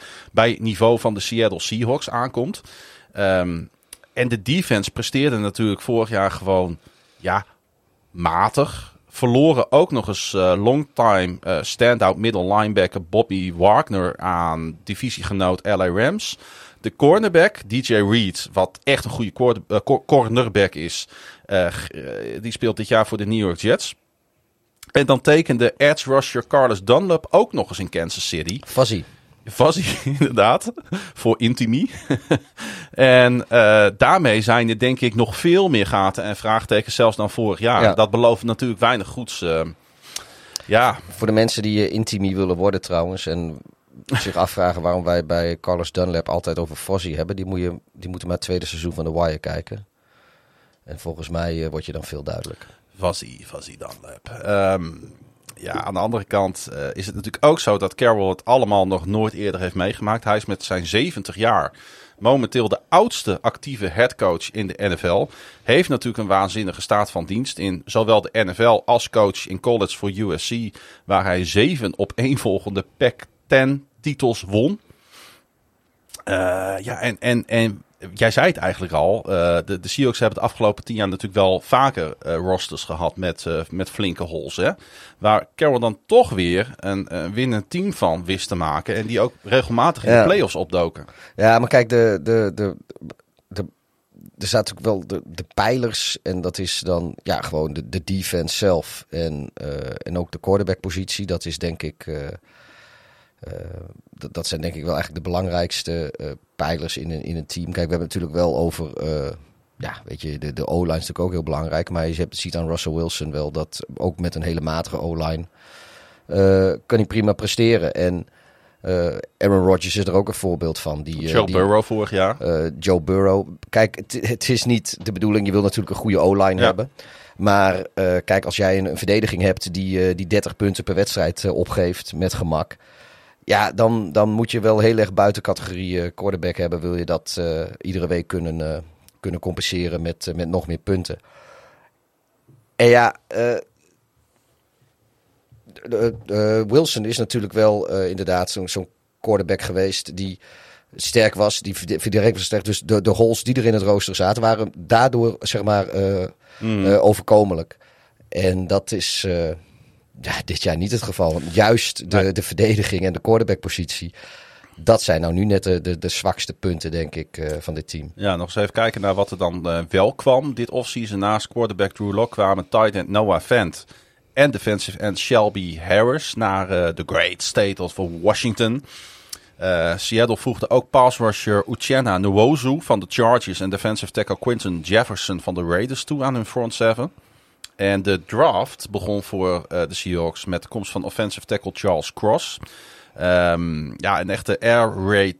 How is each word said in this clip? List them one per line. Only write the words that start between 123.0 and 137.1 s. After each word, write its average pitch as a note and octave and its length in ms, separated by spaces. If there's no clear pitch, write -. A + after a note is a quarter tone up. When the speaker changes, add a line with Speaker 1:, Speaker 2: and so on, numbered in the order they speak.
Speaker 2:
Burrow. F#2+ 460
Kijk, A2 260
het, - 320
het A2+ 220
is B2 140
niet A#2+ 420
de A2 60
bedoeling. G#2 340
Je G2 60
wil G#2 100
natuurlijk G2+ 280
een G2 60
goede G#2 240
O-line F#2+ 400
Speaker 1:
Ja. G#2+ 60
Speaker 2:
hebben. A2 260
Maar, F#2+ 580
eh, F#2 220
kijk, F#2+ 200
als - 100
jij F#2+ 220
een, F#2+ 80
een E2+ 120
verdediging G#2 440
hebt F#2+ 320
die, F#2+ 340
eh, F2+ 80
die F2+ 120
dertig G2+ 280
punten G2 280
per F#2 120
wedstrijd, F2+ 480
eh, F#2+ 120
opgeeft - 580
met F2+ 200
gemak. D#2+ 420
Ja, G2+ 280
dan, A2+ 400
dan G#2+ 180
moet A2 220
je A#2+ 80
wel G#2+ 200
heel A2+ 180
erg G2+ 160
buiten G2+ 280
categorie, F2+ 600
eh, E2+ 140
quarterback F2+ 420
hebben. F2 240
Wil F2 140
je F2 100
dat, E2 340